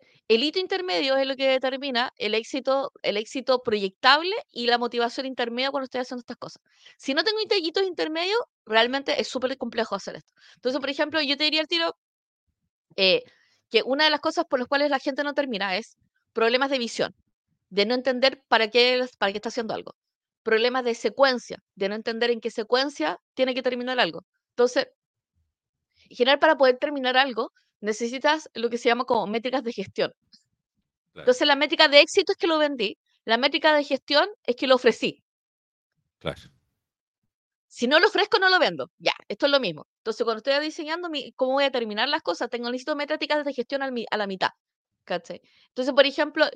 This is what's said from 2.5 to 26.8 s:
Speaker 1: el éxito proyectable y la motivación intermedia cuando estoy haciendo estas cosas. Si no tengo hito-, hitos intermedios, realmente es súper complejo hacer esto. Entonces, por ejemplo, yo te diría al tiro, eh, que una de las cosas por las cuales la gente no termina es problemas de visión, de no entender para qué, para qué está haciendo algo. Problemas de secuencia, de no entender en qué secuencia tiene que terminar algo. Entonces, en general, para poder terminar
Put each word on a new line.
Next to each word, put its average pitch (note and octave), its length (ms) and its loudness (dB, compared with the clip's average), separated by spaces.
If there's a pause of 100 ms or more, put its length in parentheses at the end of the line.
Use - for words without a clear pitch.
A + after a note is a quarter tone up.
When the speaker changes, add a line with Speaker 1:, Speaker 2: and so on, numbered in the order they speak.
Speaker 1:
el G3+ 140 -2
éxito B3 460 -2
proyectable B3+ 720 0 (160)
y A#3+ 160 -6
la A#3+ 120 2
motivación A#3+ 480 -4
intermedia B3 440 -4
cuando C4+ 140 -4
estoy B3+ 160 -8
haciendo B3+ 200 -10
estas - 180 -18
cosas. - 240 -16 (340)
Si - 180 -6
no D#4+ 80 2
tengo G#4+ 180 -2
hito-, G#4+ 140 -2
hitos F#4+ 320 0
intermedios, E4+ 540 -2 (240)
realmente B3+ 560 0
es A3 80 -6
súper B3+ 280 -4
complejo A3+ 380 -4
hacer F#3+ 220 -10
esto. - 160 -20 (240)
Entonces, B3+ 240 -4
por C4+ 100 -4
ejemplo, D4+ 300 -2
yo C#4+ 160 -2
te D4 80 -2
diría D4+ 160 0
al D#4 80 -6
tiro, E4 280 -2 (1000)
eh, F#3 260 4 (480)
que G#3+ 140 2
una C#4 200 0
de D#4 60 4
las D4 100 0
cosas D#4+ 260 -2
por C4+ 120 -2
las B3 100 -4
cuales C#4+ 220 0
la C#4+ 80 0
gente C#4 240 -4
no C#4+ 100 -4
termina G3+ 440 -4
es - 200 -10 (360)
problemas B3 380 2
de C#4 80 2
visión, A3 360 -4 (580)
de G3+ 140 2
no A#3+ 100 0
entender B3+ 520 0
para A3 220 2
qué, B3 340 4 (140)
para G3+ 140 0
qué G#3 60 -8
está A3+ 120 -6
haciendo A3 240 -6
algo. - 220 -10 (480)
Problemas A#3+ 400 0
de A#3 120 0
secuencia, B3 600 0 (180)
de G3 140 -2
no G#3 60 -6
entender A3+ 360 -2
en A3+ 100 -2
qué A3+ 100 -4
secuencia C#4 680 -2 (160)
tiene C4 200 2
que B3+ 100 2
terminar B3 360 -2
algo. E3+ 220 0 (300)
Entonces, B3 360 2 (1200)
en - 60 -20
general, C4+ 220 4
para D4+ 180 4
poder B3+ 220 4
terminar C4+ 380 -2